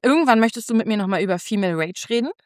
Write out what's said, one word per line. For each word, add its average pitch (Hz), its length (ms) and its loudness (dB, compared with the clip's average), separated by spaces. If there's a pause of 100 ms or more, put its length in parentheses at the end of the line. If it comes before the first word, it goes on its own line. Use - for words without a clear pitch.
irgendwann 262 380 4
möchtest 226 280 -2
du 233 60 0
mit 226 120 2
mir 214 120 0
nochmal 190 240 -2
über 185 160 0
Female 185 400 -2
Rage 160 320 -6
reden. 240 200 0 (160)